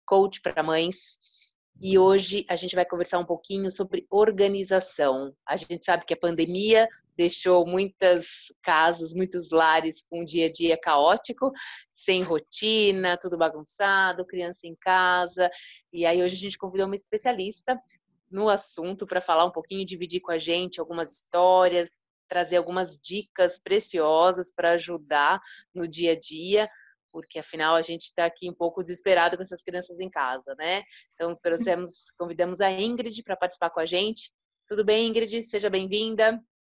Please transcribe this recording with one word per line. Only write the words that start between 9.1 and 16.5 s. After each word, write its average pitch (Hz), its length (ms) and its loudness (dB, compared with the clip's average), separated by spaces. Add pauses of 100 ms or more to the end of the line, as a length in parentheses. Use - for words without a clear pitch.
muitos 180 360 -6
lares 160 600 2
com 170 120 -8
um 170 40 -8
dia 165 220 0
a 160 40 -2
dia 165 280 0
caótico, 175 720 2 (380)
sem 185 320 -2
rotina, 185 960 0
tudo 175 200 -6
bagunçado, 180 880 0
criança 180 420 -10
em 165 80 -16
casa. 180 760 2 (420)
E 170 140 -2
aí 175 160 4
hoje 180 140 0
a 185 40 -8
gente 196 180 -10